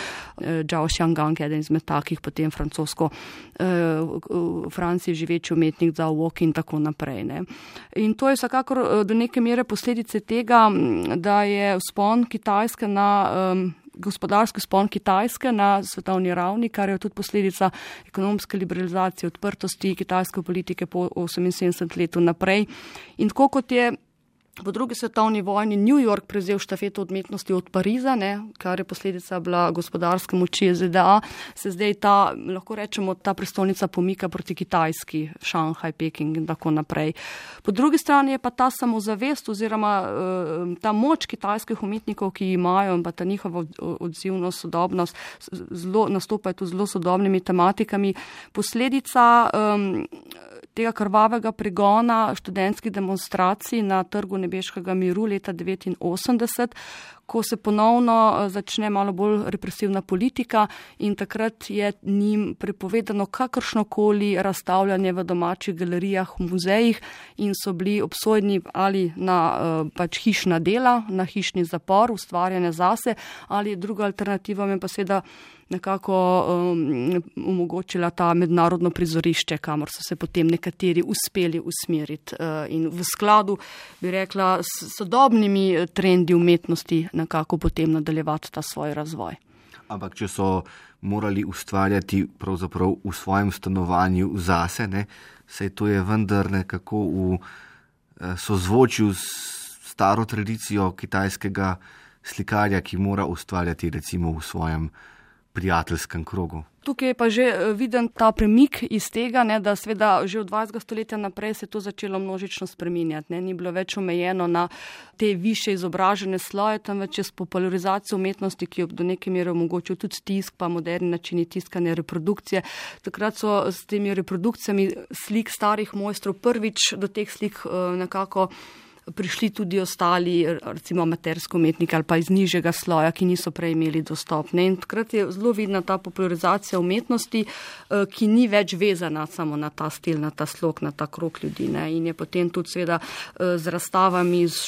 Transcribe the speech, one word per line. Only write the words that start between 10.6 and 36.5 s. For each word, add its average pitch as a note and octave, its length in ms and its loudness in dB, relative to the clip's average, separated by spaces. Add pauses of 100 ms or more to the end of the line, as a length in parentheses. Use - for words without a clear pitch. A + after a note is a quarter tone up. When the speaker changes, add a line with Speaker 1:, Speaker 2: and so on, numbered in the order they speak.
Speaker 1:
m, E3+ 520 2
da G#3 220 4
je G3+ 340 2
vzpon G#3+ 480 2
Kitajske A3 640 -2
na, G3+ 420 4 (240)
em, F#3 220 0 (160)
gospodarski G3+ 680 0
vzpon G3 280 2
Kitajske G#3 640 0
na G3+ 320 4
svetovni F#3 500 -2
ravni, G3 360 0
kar G3+ 200 -2
je G3 80 0
tudi G3 180 -6
posledica F#3+ 540 0 (380)
ekonomske G3+ 500 -2
liberalizacije, F3+ 720 -2
odprtosti G3 680 -4
kitajske F#3 460 -2
politike F3+ 440 -4
po - 300 -2
oseminsedemdesetem F3 840 0
letu E3+ 200 0
naprej. F#3+ 460 4 (520)
In G#3+ 120 2
tako C4+ 180 6
kot C4+ 240 -2
je A#3+ 200 4 (720)
po G3 80 -4
drugi A#3 240 -4
svetovni A3 460 0
vojni G3+ 360 0
New A#3 220 6
York G#3 280 2
prevzel G3 320 -2
štafeto G3 500 -4
umetnosti F#3+ 440 -4
od F3+ 160 -2
Pariza, B3 460 2
ne, G#3 420 -2
kar F#3 220 -4
je F#3+ 40 -4
posledica F3+ 560 -6
bila F3 320 2
gospodarske F3 640 -2
moči F3+ 400 4
Z F3+ 140 2
D F3 100 4
A, F#3+ 220 8 (340)
se - 160 -6
zdaj G3+ 220 0
ta, G3+ 420 6
lahko F#3 400 -8
rečemo, G3+ 400 -2
ta F#3+ 180 0
prestolnica F#3+ 540 0
pomika F#3 420 -2
proti F3 260 -8
Kitajski, D#3+ 760 -2 (120)
Šanghaj, D#3+ 500 -2
Peking D#3 460 -4
in D#3+ 80 -2
tako D#3+ 260 -2